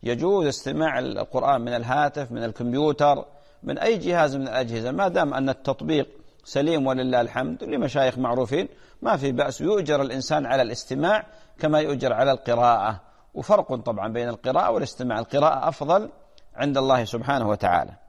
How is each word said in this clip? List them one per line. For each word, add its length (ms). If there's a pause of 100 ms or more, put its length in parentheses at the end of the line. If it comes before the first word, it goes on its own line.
يجوز 440
استماع 520
القرآن 600
من 160
الهاتف، 560
من 120
الكمبيوتر، 800 (380)
من 160
أي 180
جهاز 400
من 120
الأجهزة، 420
ما 180
دام 260
أن 140
التطبيق 600 (360)
سليم 420
ولله 340
الحمد 440
لمشايخ 540
معروفين، 500 (340)
ما 140
في 160
بأس، 280
يؤجر 420
الإنسان 440
على 160
الاستماع 640 (320)
كما 220
يؤجر 320
على 200
القراءة، 680 (340)
وفرق 400
طبعا 380
بين 160
القراءة 420
والاستماع، 480
القراءة 500
أفضل 420 (460)
عند 220
الله 260
سبحانه 440
وتعالى. 420 (180)